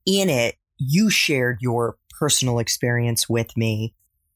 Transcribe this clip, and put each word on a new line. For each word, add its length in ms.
in 240
it, 260
you 320
shared 520
your 360
personal 400
experience 720
with 260
me. 380